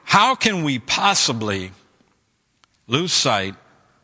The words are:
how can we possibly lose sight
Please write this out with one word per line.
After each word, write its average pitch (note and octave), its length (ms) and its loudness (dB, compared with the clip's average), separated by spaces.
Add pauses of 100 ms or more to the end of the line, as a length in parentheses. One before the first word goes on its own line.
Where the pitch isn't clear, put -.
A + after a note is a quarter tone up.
how A3+ 320 4
can G3 260 0
we C#3 160 0
possibly G#2+ 960 -2 (1120)
lose D#3 260 -2
sight G2 440 0 (480)